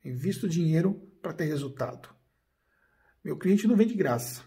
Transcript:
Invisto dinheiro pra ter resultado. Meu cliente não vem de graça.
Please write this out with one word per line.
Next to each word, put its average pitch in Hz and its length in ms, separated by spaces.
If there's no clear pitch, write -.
Invisto 139 440
dinheiro 170 460
pra 170 120
ter 160 140
resultado. 139 600
Meu 147 120
cliente 202 300
não 240 80
vem 220 140
de 233 60
graça. 131 520